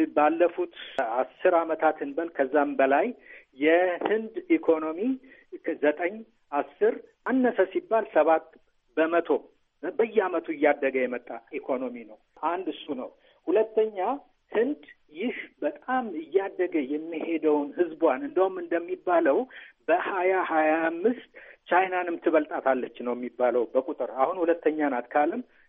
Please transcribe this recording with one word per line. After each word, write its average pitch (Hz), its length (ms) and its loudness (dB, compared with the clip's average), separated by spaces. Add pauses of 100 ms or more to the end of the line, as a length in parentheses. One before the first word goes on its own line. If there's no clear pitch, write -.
(120)
ባለፉት 165 640 2 (400)
አስር 170 400 0
አመታት 160 440 0
እንበል 156 300 -6
ከዛም 143 460 2
በላይ 139 320 4 (520)
የህንድ 180 760 2 (140)
ኢኮኖሚ 160 500 2 (760)
ዘጠኝ፣ 170 380 0 (360)
አስር፣ 208 420 0 (320)
አነሰ 247 320 2 (100)
ሲባል 220 420 -2
ሰባት 160 380 4 (500)
በመቶ 165 320 2 (540)
በየአመቱ 202 680 0
እያደገ 143 460 2
የመጣ 123 320 -4 (240)
ኢኮኖሚ 127 500 -6
ነው። 104 140 -20 (260)
አንድ 170 260 -4
እሱ - 240 -12
ነው። 123 160 -8 (380)
ሁለተኛ 220 500 0 (540)
ህንድ 262 300 0 (320)
ይህ 196 220 -6 (240)
በጣም 254 460 -4 (120)
እያደገ 180 580 -6 (120)
የሚሄደውን 156 840 -4
ህዝቧን 160 500 0
እንደውም 185 340 0
እንደሚባለው 175 800 0 (480)
በሀያ 185 480 0 (100)
ሃያ 156 280 2 (120)
አምስት 175 440 -2 (400)
ቻይናንም 180 520 2
ትበልጣታለች 147 800 0
ነው 120 140 -4
የሚባለው 123 540 0
በቁጥር። 131 460 -2
አሁን 165 240 0
ሁለተኛ 156 520 0
ናት 120 180 -4
ከዓለም፣ 170 340 0 (280)